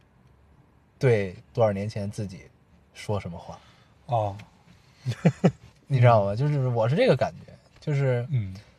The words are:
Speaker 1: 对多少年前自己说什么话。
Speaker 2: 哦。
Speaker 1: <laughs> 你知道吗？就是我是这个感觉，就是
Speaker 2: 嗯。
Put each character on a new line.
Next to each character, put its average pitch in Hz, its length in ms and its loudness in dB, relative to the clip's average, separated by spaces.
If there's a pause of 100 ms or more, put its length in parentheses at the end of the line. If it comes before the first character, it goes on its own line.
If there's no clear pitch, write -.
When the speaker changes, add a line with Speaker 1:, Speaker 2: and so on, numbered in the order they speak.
(1000)
Speaker 1:
对 104 360 2 (180)
多 117 120 2
少 104 60 4
年 98 160 -4
前 104 220 -8
自 107 180 -8
己 92 160 -16 (500)
说 - 260 -6
什 95 100 -10
么 82 80 -12
话。 - 220 -18 (460)
Speaker 2:
哦。 107 320 -2 (680)
Speaker 1:
<laughs> - 800 -2
你 135 140 0
知 120 60 6
道 113 180 8
吗？ 101 100 -2
就 127 140 -2
是 143 220 0
我 117 180 0
是 135 80 0
这 254 120 2
个 165 80 4
感 92 180 -2 (120)
觉， - 80 -20 (280)
就 151 120 -4
是 131 360 0
Speaker 2:
嗯。 101 260 -4 (240)